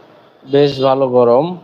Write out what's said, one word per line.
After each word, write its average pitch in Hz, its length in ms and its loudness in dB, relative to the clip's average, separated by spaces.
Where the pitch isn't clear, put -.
বেশ 139 260 0
ভালো 135 260 0
গরম। 123 380 2